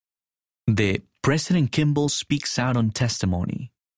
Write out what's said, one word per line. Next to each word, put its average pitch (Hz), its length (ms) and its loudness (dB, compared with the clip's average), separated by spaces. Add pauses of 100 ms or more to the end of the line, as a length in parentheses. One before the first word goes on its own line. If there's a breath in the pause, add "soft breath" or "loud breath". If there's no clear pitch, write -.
(680)
De 101 400 0 (140)
President 156 500 2
Kimball 147 400 2
Speaks - 480 -4
Out 123 180 0
on 113 140 2
Testimony, 98 800 -4 (240)